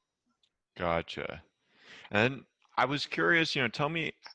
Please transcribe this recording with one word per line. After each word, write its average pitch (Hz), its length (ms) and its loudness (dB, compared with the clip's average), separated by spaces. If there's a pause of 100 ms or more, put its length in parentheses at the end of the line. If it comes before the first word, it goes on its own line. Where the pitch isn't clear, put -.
(800)
Gotcha. 85 640 -2 (680)
And 120 300 2 (340)
I 120 80 4
was 135 200 -2
curious, 165 520 2
you 143 60 2
know, 120 60 2
tell 147 200 -2
me 160 240 -4 (220)